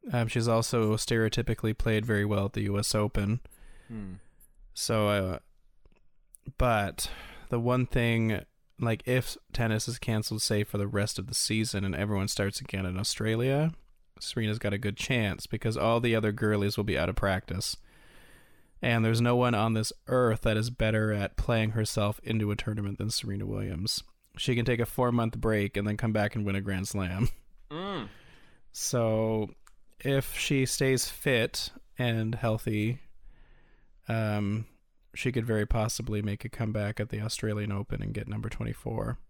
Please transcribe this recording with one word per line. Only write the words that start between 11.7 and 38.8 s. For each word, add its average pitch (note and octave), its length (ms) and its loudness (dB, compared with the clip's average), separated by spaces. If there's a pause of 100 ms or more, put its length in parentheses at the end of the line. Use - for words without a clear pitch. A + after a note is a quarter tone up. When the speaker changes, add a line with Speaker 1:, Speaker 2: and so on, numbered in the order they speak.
Speaker 1:
and F#2+ 100 -2
everyone G2 320 0
starts G2 320 -2
again F#2+ 260 -4
in F#2 120 -2
Australia, A#2+ 720 0 (480)
Serena's A2 400 -2
got G2+ 140 -2
a G2+ 40 -2
good G2+ 200 -2
chance A2+ 500 0
because A2+ 300 -2
all A2+ 220 4
the A#2 160 2
other G#2+ 180 2
girlies G#2 420 2
will G#2 80 0
be F#2+ 140 0
out D#2+ 120 2
of F#2 60 -2
practice. F#2+ 640 -2 (1040)
And A#2 240 2
there's A2+ 160 4
no A#2+ 160 6
one B2 180 4
on A2 180 2
this A2 200 0 (140)
earth B2 340 4
that G#2+ 160 2
is A2+ 120 0
better A2 440 0
at G2 240 -2
playing A2 340 2
herself G#2+ 520 0
into A2 280 0
a G#2 60 0
tournament G#2 400 -4
than G#2+ 120 -2
Serena G2+ 360 -4
Williams. G2 580 -4 (340)
She B2+ 180 0
can A#2 100 2
take A#2 160 2
a A2+ 40 2
four-month A#2+ 540 2
break G#2 380 0
and G2+ 100 -2
then G#2 80 0
come A2 160 0
back G#2 240 0
and G#2+ 100 -2
win G2 120 0
a G2 40 -2
Grand G2 280 -4
Slam. G2 400 0 (420)
Speaker 2:
Mm. G#3 380 -6 (640)
Speaker 1:
So A2 760 0 (480)
if C3+ 380 0
she C3+ 280 2
stays C3 420 2
fit - 640 0 (280)
and A2+ 380 0
healthy, A2 640 0 (1080)
um, G#2+ 560 0 (500)
she - 160 -2
could A#2+ 140 0
very G#2+ 200 2
possibly A2 560 0
make G#2 220 -4
a G#2+ 60 -8
comeback G#2+ 500 -2
at G#2+ 100 -2
the G#2+ 120 -4
Australian G#2 500 -2
Open G2+ 300 -4
and G2+ 120 -4
get G#2+ 140 -6
number A2 220 -6
twenty-four. A2+ 680 -4 (120)